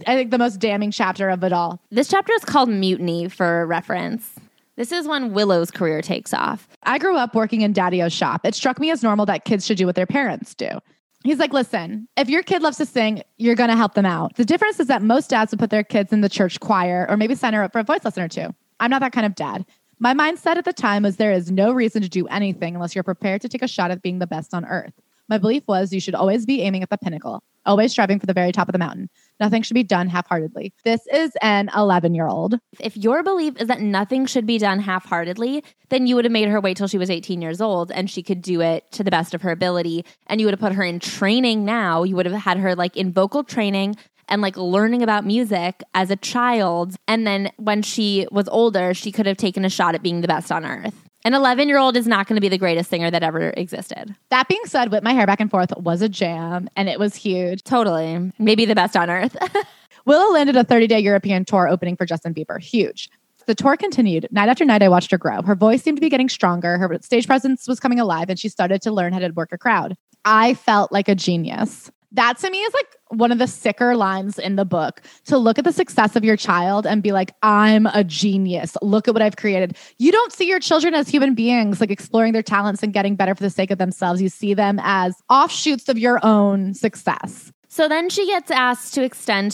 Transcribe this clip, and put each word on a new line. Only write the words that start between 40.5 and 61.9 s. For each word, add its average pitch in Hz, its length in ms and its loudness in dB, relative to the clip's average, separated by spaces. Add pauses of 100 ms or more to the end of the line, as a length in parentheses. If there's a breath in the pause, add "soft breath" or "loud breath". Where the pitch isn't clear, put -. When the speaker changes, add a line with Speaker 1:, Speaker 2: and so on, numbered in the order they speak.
Speaker 2:
have 196 60 -6
put 202 120 0
her 196 100 -2
in 175 160 -4
training 220 680 0
now. 185 380 0
You 190 120 -2
would 180 80 0
have 190 160 -4
had 180 160 0
her, 190 180 0
like, 175 220 -4
in 185 160 -2
vocal 196 320 0
training 202 520 -2 (340 soft breath)
and, 202 100 0
like, 196 160 -2
learning 208 460 0
about 214 240 0
music 202 560 -2 (100)
as 185 180 0
a 196 60 0
child. 190 800 -2 (120)
And 220 200 0
then 196 320 -2
when 208 240 0
she 202 500 -2
was 202 160 -2
older, 208 460 2
she 196 180 -8
could 202 140 -2
have 196 100 0
taken 190 300 -2
a 185 40 0
shot 175 240 0
at - 80 -6
being 170 200 -2
the 170 60 0
best 160 220 -4
on 160 140 -4
earth. 175 300 -10 (300)
An 240 100 2
eleven-year-old 269 600 2
is 233 100 0
not 196 220 2
gonna 214 120 0
be 196 80 2
the 185 80 0
greatest 175 320 0
singer 170 220 -2
that 170 140 0
ever 160 320 -2
existed. 185 580 -10 (160)
Speaker 1:
That 254 180 4
being 403 180 -2
said, 240 260 0
Whip 208 100 0
My 233 100 4
Hair 226 140 6
Back 196 140 2
and 208 100 -2
Forth 180 260 0
was 170 240 -2
a 214 80 2
jam, 170 680 -4
and 190 120 0
it 151 120 -4
was 202 160 -2
huge. 180 480 -4
Speaker 2:
Totally. 175 720 0
Maybe 220 260 4
the 208 120 2
best 185 200 2
on 170 140 2
earth. 185 260 -2 (500 soft breath)
<laughs> - 200 -20
Speaker 1:
Willow 359 260 6
landed 285 240 4
a 247 60 6
thirty-day 226 380 4
European 196 440 2
tour 180 240 2
opening 175 280 -2